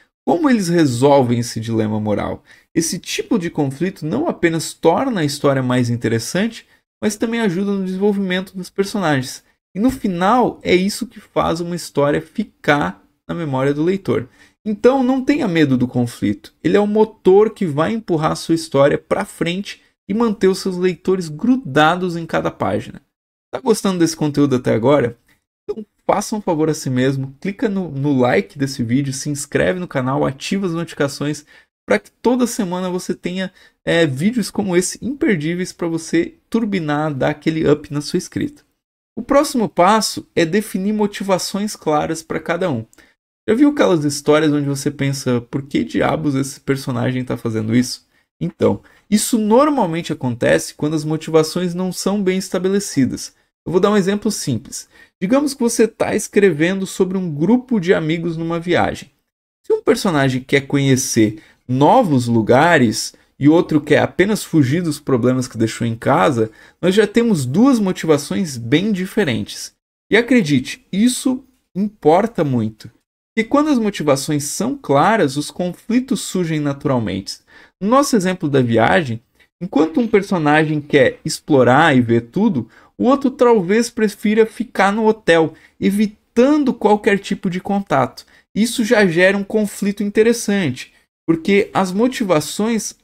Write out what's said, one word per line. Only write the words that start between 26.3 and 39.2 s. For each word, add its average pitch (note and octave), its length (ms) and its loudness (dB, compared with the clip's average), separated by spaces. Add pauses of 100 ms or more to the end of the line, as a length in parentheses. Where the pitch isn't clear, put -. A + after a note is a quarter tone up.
um G#3 40 -6
favor D#3+ 280 0
a D3+ 60 0
si D3 160 -6
mesmo, C3+ 500 -2
clica - 260 -4
no, F#3+ 240 -4
no C#3 280 -2
like C#3 400 0
desse C#3 240 -4
vídeo, C3 300 0
se D3 180 -8
inscreve D#3 500 -2
no F3 80 -8
canal, C#3 360 -2
ativa F#3+ 420 -4
as E3+ 60 -4
notificações D3+ 760 -6 (400)
pra G3+ 120 0
que - 120 -12
toda B3 360 0
semana F#3 440 -4
você F3+ 240 -6
tenha, F3+ 360 -6 (340)
é, E3 220 4
vídeos F#3 440 -2
como F#3+ 260 -2
esse F3+ 240 0
imperdíveis F3+ 720 -2
pra E3+ 160 -6
você E3 460 -2 (160)
turbinar, D#3+ 640 -2
dar C#3 160 0
aquele D#3+ 400 -2
up D3 220 0
na D3 100 -4
sua - 160 -4
escrita. - 440 -8 (540)
O - 60 -8